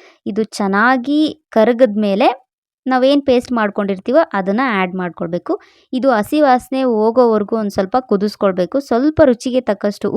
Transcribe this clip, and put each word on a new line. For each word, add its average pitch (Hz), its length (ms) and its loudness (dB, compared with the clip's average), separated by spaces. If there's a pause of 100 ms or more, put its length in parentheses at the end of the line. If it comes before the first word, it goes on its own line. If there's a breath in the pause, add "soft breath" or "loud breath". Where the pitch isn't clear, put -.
(260 soft breath)
ಇದು 220 180 -4
ಚೆನ್ನಾಗಿ 240 760 0 (280)
ಕರಗಿದ್ಮೇಲೆ 220 1000 2 (420)
ನಾವೇನ್ 262 380 2
ಪೇಸ್ಟ್ 247 260 2
ಮಾಡ್ಕೊಂಡಿರ್ತೀವೋ 208 680 -2 (140)
ಅದನ್ನ 196 320 -2
ಆ್ಯಡ್ 190 300 0
ಮಾಡ್ಕೊಳ್ಬೇಕು. 175 580 -6 (400 soft breath)
ಇದು 262 180 -2
ಹಸಿ 214 300 0
ವಾಸನೆ 262 420 0
ಹೋಗೋವರೆಗೂ 226 760 0
ಒಂದ್ 208 200 -4
ಸ್ವಲ್ಪ 190 200 -2
ಕುದಿಸ್ಕೊಳ್ಬೇಕು. 202 840 -2
ಸ್ವಲ್ಪ 277 440 0
ರುಚಿಗೆ 247 360 0
ತಕ್ಕಷ್ಟು 208 560 -4